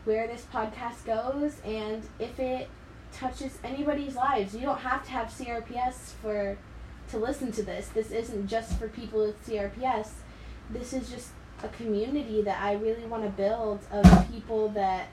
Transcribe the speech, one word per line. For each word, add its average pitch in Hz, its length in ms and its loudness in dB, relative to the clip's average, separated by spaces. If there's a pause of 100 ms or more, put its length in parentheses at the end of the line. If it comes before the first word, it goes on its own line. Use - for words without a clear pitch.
where 220 240 2
this 233 260 -8
podcast 233 520 -4
goes 262 580 0
and 220 400 -4 (160)
if 240 180 -6
it 254 300 -2 (460)
touches 262 500 -6
anybody's 285 520 -2
lives. 240 380 2
You 233 80 -6
don't 269 180 0
have 254 260 0
to 254 60 -10
have 226 200 -4
C 247 180 -8
R 233 120 -4
P 240 160 -8
S 254 440 -2
for, 208 360 -2 (540)
to 240 60 -2
listen 247 360 0
to 214 100 -2
this. 185 240 -4
This 220 240 -2
isn't 214 360 -2
just 220 300 0
for 220 120 -2
people 220 360 0
with 214 200 -4
C 220 120 -2
R 202 120 0
P 240 160 -4
S. 220 300 0 (540)
This 240 220 -6
is 254 180 -4
just 247 200 -10 (340)
a - 60 -6
community 226 720 0
that 196 200 2
I 202 120 2
really 220 320 0
wanna 220 240 -2
build 202 500 0 (120)
of 180 400 12
people 214 380 0
that 190 440 0